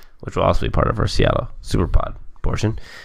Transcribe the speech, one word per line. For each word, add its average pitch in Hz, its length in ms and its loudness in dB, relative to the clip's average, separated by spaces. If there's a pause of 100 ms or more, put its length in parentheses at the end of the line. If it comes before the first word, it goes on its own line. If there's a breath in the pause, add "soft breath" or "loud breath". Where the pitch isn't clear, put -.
(220 soft breath)
which - 140 -10
will 90 80 2
also 92 220 4
be 110 40 -2
part - 200 2
of 113 100 -2
our 107 80 2
Seattle - 400 2 (160)
Superpod - 520 0 (260)
portion. - 380 0 (260 loud breath)